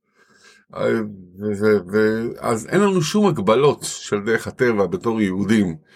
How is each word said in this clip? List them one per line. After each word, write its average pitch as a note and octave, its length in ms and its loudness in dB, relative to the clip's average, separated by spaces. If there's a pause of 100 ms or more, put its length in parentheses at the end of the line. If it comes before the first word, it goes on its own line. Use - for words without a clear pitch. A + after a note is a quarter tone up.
(760)
אה, F#2 60 -6 (580)
ו-, G#2 220 -4
ו-, G2+ 300 2
ו-, A2 360 2 (120)
אז - 280 -4
אין F3+ 140 2
לנו G3 200 2
שום G#3 260 2
הגבלות A2 560 2
של - 420 -6
דרך A2 220 -2
הטבע G#2+ 380 0
בתור A2 360 -2
יהודים. F#2+ 540 0 (200)